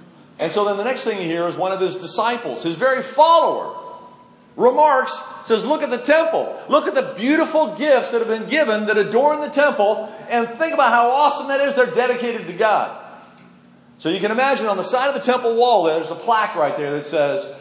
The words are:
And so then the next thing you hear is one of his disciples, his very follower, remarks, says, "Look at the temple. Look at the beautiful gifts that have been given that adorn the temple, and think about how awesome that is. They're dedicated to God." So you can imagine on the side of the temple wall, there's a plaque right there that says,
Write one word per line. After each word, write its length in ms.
And 120
so 140
then 120
the 80
next 180
thing 180
you 40
hear 220
is 80
one 160
of 80
his 180
disciples, 680
his 140
very 260
follower, 760
remarks, 640
says, 200
"Look 160
at 80
the 80
temple. 600
Look 180
at 80
the 220
beautiful 580
gifts 360
that 80
have 80
been 220
given 360
that 120
adorn 440
the 80
temple, 640
and 180
think 260
about 180
how 180
awesome 400
that 100
is. 140
They're 140
dedicated 600
to 60
God." 440
So 120
you 100
can 120
imagine 360
on 100
the 60
side 240
of 80
the 60
temple 340
wall, 280
there's 280
a 40
plaque 400
right 220
there 200
that 80
says, 420